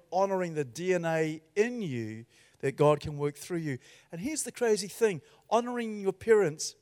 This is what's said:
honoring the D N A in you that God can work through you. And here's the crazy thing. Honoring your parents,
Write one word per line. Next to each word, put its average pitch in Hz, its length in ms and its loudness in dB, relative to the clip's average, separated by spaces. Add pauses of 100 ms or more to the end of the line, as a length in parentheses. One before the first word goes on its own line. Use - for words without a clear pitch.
(140)
honoring 185 400 0
the 151 100 -2
D 165 300 -2
N 170 100 0
A 160 380 0 (160)
in 240 240 0
you 117 440 -6 (340)
that 135 180 -4
God 147 240 6
can 151 160 -8
work 147 180 -4
through - 220 -8
you. 147 200 -4 (360)
And 170 80 -10
here's 277 220 -6
the 233 80 -8
crazy 214 360 0
thing. 196 340 0 (280)
Honoring 233 500 -2
your 190 140 -2
parents, 196 680 2